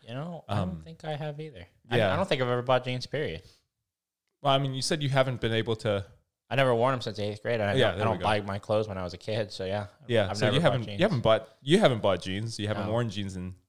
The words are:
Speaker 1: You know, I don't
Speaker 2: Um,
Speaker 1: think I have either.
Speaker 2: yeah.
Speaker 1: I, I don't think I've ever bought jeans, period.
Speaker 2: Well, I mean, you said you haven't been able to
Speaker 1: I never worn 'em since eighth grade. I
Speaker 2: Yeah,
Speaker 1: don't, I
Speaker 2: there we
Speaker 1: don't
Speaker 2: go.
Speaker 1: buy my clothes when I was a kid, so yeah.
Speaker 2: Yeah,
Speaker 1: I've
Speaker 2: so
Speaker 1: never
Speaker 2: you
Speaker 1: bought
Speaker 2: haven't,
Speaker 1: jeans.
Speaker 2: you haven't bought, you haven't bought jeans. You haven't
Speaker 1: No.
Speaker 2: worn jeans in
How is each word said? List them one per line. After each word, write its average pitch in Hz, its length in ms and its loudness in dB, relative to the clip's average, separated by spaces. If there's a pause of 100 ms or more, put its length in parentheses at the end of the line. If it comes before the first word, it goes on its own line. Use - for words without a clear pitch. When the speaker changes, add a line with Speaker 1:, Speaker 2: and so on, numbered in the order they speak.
Speaker 1:
You 113 80 -12
know, 156 340 -12
I 104 80 -2
don't - 120 0
Speaker 2:
Um, 156 160 -8
Speaker 1:
think 165 200 -16
I 156 120 -6
have 147 240 -8
either. 123 260 -14 (240)
Speaker 2:
yeah. 110 200 4
Speaker 1:
I, - 20 2
I - 40 2
don't 185 120 -2
think 147 120 2
I've 123 80 2
ever 123 140 0
bought 127 220 2
jeans, 127 220 -4
period. 127 360 -6 (1000)
Speaker 2:
Well, 139 120 4
I 139 40 4
mean, 135 160 -2
you 131 80 -4
said 156 200 -2
you 143 60 0
haven't 131 320 2
been 113 140 0
able 113 220 0
to 101 280 -2 (460)
Speaker 1:
I 113 60 -2
never 131 180 4
worn 123 200 2
'em 120 80 -6
since 104 160 -8
eighth 104 240 -4
grade. 113 180 0
I 101 140 2
Speaker 2:
Yeah, 123 140 4
Speaker 1:
don't, - 0 -
I 90 80 0
Speaker 2:
there 107 100 0
we 113 60 2
Speaker 1:
don't 95 80 -2
Speaker 2:
go. 104 40 -2
Speaker 1:
buy 107 160 2
my 101 180 -6
clothes 107 300 0
when 98 80 -8
I 92 60 -6
was 90 100 -6
a 92 60 -14
kid, 107 340 -4
so 95 140 -6
yeah. 101 220 -4 (180)
Speaker 2:
Yeah, 110 240 2
Speaker 1:
I've 101 80 -4
Speaker 2:
so 110 80 2
Speaker 1:
never 107 80 2
Speaker 2:
you 147 80 4
Speaker 1:
bought 160 100 6
Speaker 2:
haven't, 120 140 -2
Speaker 1:
jeans. 101 120 -8
Speaker 2:
you 165 60 4
haven't 135 160 2
bought, 110 280 4 (120)
you 151 180 4
haven't 139 220 4
bought 95 220 2
jeans. 104 360 -6
You 104 100 -2
haven't 104 180 -2
Speaker 1:
No. 107 60 -2
Speaker 2:
worn 117 180 0
jeans 95 260 -6
in 92 180 -8 (140)